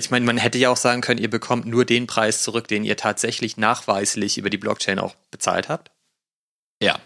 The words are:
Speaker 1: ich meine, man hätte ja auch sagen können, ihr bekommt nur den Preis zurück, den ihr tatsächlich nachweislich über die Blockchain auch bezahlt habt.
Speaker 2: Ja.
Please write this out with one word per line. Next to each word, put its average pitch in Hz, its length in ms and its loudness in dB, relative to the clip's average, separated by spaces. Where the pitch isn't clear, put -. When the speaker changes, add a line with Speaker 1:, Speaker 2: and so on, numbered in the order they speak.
Speaker 1:
ich - 80 -4
meine, 123 120 4
man 120 120 2
hätte 117 220 0
ja 127 120 6
auch 123 60 2
sagen 123 240 2
können, 120 200 0
ihr 110 100 -2
bekommt 120 360 -2
nur 117 180 4
den 120 220 2
Preis 110 380 0
zurück, 110 240 -4
den 107 160 -2
ihr 104 120 0
tatsächlich 113 600 -2
nachweislich 104 840 0
über 98 120 -2
die 101 60 -4
Blockchain 98 440 -2
auch 95 160 -6
bezahlt - 360 -2
habt. - 220 -6
Speaker 2:
Ja. 98 260 2